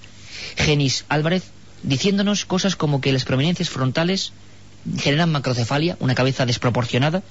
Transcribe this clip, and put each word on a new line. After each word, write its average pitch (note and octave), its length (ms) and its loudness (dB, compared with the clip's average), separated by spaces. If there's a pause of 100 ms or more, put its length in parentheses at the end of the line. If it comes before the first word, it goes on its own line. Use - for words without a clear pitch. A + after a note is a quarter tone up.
(560)
Genis D3 520 2
Álvarez D#3+ 360 2 (380)
diciéndonos G3 640 2
cosas F#3 300 0
como D3 240 0
que C3+ 120 2
las C3 120 2
prominencias D#3+ 460 0
frontales D#3+ 600 0 (680)
generan D#3+ 340 2
macrocefalia, C3+ 680 0
una B2+ 140 2
cabeza C3 300 2
desproporcionada, B2 880 0